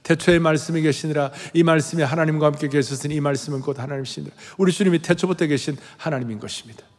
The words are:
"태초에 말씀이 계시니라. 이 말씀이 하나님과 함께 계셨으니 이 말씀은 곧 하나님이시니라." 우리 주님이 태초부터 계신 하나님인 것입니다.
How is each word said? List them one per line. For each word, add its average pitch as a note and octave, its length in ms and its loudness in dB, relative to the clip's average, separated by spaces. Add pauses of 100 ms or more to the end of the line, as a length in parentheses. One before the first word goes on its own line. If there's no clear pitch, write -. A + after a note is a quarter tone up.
"태초에 E3 340 4
말씀이 D#3+ 440 2
계시니라. D3 500 0 (220)
이 E3+ 100 4
말씀이 E3 400 2
하나님과 D#3 440 0
함께 C#3+ 200 0
계셨으니 C#3 480 -2
이 D3+ 40 0
말씀은 C#3+ 420 -2
곧 C3+ 180 -6
하나님이시니라." C3+ 560 -10 (220)
우리 F#3 140 4
주님이 E3+ 280 2
태초부터 F3+ 480 0
계신 C#3+ 300 -2 (200)
하나님인 B2 420 -6
것입니다. - 440 -14 (160)